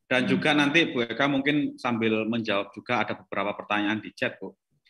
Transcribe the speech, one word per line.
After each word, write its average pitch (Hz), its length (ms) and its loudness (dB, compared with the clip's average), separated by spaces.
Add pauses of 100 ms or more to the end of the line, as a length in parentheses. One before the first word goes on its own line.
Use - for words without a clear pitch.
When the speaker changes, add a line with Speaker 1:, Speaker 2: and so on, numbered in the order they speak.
Speaker 1:
Dan 127 160 2
Speaker 2:
Hmm. 131 80 -2
Speaker 1:
juga 147 240 2
nanti 147 320 4
Bu 120 160 0
Eka 135 240 0
mungkin 143 480 0
sambil 110 480 0
menjawab 104 480 -2
juga 107 320 -2
ada 107 80 -6
beberapa 101 400 -4
pertanyaan 104 480 -2
di 95 80 -14
chat, - 320 -6
Bu. 98 160 -14 (320)